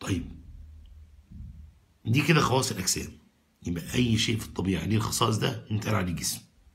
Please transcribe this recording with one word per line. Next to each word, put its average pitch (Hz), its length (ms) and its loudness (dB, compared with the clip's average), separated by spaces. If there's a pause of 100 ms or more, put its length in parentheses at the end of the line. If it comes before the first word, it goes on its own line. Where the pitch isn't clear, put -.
طيب، - 320 -2 (1700)
دي 117 180 4
كده 156 180 6
خواص 127 300 2
الأجسام، 92 420 -2 (540)
يبقى 85 280 -4
أي 120 240 4
شيء 110 200 2
في - 80 -6
الطبيعة 92 380 0
ليه 101 120 2
الخصائص 110 400 2
ده 127 340 -2
نتقال 107 240 0
عليه 92 180 0
جسم. - 280 -4 (340)